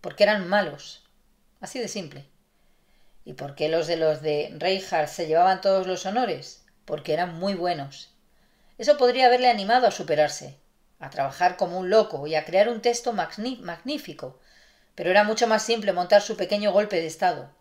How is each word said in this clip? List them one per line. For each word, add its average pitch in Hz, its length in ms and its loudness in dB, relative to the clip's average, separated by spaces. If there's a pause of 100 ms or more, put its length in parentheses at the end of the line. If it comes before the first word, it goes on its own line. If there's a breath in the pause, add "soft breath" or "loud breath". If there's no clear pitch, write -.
Porque - 220 0
eran 202 220 0
malos. 175 580 -4 (560)
Así - 180 -14
de 214 100 -8
simple. 143 380 -12 (960)
¿Y - 80 -16
por 139 220 -12
qué 156 160 -2
los 160 160 0
de 170 100 -2
los 156 240 0
de 151 380 -4
Reinhardt 175 500 -2
se 170 180 -8
llevaban 180 360 2
todos 190 240 2
los 185 180 -6
honores? 196 640 -6 (180)
Porque 151 300 -6
eran 170 240 -4
muy 196 160 -2
buenos. 165 600 -6 (640)
Eso 285 220 4
podría 254 280 4
haberle 247 220 6
animado 226 380 4
a 196 60 4
superarse, 147 640 -2 (420)
a 143 100 -16
trabajar 151 480 -2
como 180 220 -4
un 185 120 -6
loco 208 360 2
y 156 80 -4
a 156 100 0
crear 196 240 2
un 226 140 -6
texto 240 300 -2
magni-, 208 480 -6
magnífico. 170 760 -12 (560 soft breath)
Pero 170 160 -4
era 202 140 6
mucho 220 220 2
más 220 160 2
simple 208 300 -2
montar 180 280 4
su 214 160 -8
pequeño 202 360 -2
golpe 208 240 2
de 165 100 -2
estado. 156 440 -2 (100)